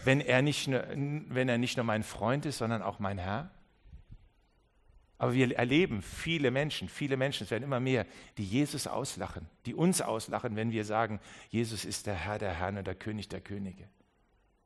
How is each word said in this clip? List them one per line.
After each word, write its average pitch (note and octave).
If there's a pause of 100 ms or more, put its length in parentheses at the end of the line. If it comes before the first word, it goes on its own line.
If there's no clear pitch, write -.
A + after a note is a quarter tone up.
wenn C3+
er B2+
nicht C#3+
nur, B2+
wenn C#3
er A#2+
nicht A#2+
nur B2
mein A2
Freund C3
ist, C#3+
sondern A2+
auch G2
mein G2
Herr?“ G2+ (1700)
Aber B2
wir B2+
erleben B2+
viele D3+
Menschen, C#3
viele C3+
Menschen, C3
es -
werden A#2
immer C3+
mehr, B2+ (300)
die G#2+
Jesus C3+
auslachen, F#2 (180)
die A#2
uns F3
auslachen, A2
wenn A2+
wir A2
sagen: G#2+ (300)
„Jesus A2+
ist -
der G2+
Herr G2
der G2
Herren F2+
und F#2+
der F#2+
König G#2+
der F2+
Könige.“ G2 (800)